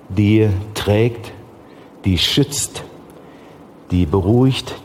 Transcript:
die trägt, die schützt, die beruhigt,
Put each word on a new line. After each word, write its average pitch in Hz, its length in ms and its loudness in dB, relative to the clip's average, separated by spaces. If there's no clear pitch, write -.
die 107 400 2
trägt, 110 580 -2
die 92 140 2
schützt, - 680 -2
die 90 140 2
beruhigt, 110 800 2